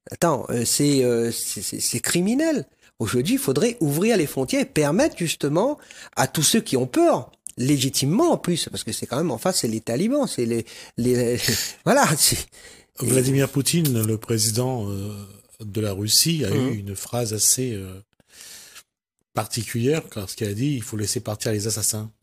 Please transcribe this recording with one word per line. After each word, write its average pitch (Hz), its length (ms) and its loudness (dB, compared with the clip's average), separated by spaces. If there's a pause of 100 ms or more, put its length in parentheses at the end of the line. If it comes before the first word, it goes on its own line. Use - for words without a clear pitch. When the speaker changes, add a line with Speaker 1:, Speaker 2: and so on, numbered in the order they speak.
Speaker 1:
Attends, 147 400 0
euh, 120 160 0
c'est, 143 380 2
euh, 117 280 2
c'est, - 300 -6
c'est, - 180 -6
c'est - 200 -2
criminel. 240 640 0 (340)
Aujourd'hui, 127 360 2
il 269 40 2
faudrait 170 400 0
ouvrir 175 360 2
les 156 120 2
frontières 135 340 0
et 240 40 2
permettre 175 520 2
justement 175 600 0 (380)
à 131 120 2
tous - 160 -2
ceux - 180 4
qui - 160 -2
ont 127 100 0
peur, 294 440 2 (260)
légitimement 139 760 2
en 247 60 2
plus, - 320 -2
parce - 140 -8
que 113 80 -6
c'est 107 140 -6
quand 117 120 -4
même 170 140 0
en 117 60 -4
face, 185 220 0
c'est - 80 0
les 110 140 -2
talibans, 220 460 0
c'est 123 180 -2
les, 117 200 0 (320)
les, 123 400 2 (240)
<laughs> - 240 -8
voilà, 247 220 6 (100)
c'est - 300 2 (520)
Speaker 2:
Vladimir 131 500 2
Poutine, 135 560 2
le 110 120 0
président, 113 720 -2
euh, 101 220 -8 (520)
de 104 160 -6
la 107 140 -2
Russie, 117 500 0
a 101 60 0
Speaker 1:
Mhm. 131 240 0
Speaker 2:
eu 113 60 -6
une 98 160 -10
phrase 117 360 -6
assez, 117 420 0
euh, 95 280 -10 (1300)
particulière, 120 680 -2 (120)
parce 98 220 -10
qu'il 110 140 -4
a 101 40 -4
dit, « 139 220 -2
Il 113 80 -6
faut - 140 -8
laisser 107 240 -4
partir 110 320 -4
les 104 140 -2
assassins. » 107 440 -4 (120)